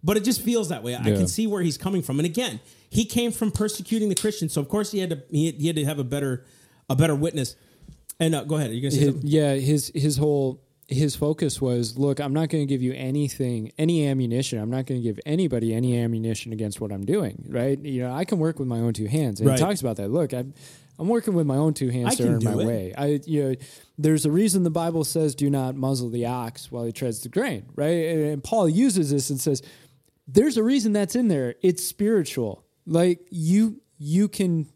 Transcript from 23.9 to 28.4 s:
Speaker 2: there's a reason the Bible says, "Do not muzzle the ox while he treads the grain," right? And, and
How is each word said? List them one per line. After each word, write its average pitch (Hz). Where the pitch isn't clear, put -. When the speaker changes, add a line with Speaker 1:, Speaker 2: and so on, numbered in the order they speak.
Speaker 2:
there's 151
a 151
reason 185
the 170
Bible 165
says, 151
"Do 143
not 131
muzzle 131
the 117
ox 120
while 120
he 117
treads 117
the 120
grain," 185
right? 160
And, 165
and 147